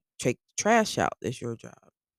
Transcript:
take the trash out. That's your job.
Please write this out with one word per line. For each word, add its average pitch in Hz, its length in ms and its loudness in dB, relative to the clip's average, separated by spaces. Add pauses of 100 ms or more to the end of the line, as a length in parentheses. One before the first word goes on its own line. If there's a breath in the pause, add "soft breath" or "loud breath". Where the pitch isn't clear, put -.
(180)
take 127 200 0
the - 180 -20
trash 220 420 2
out. 90 220 0
That's 123 200 -6
your 113 160 -8
job. - 340 -20 (280)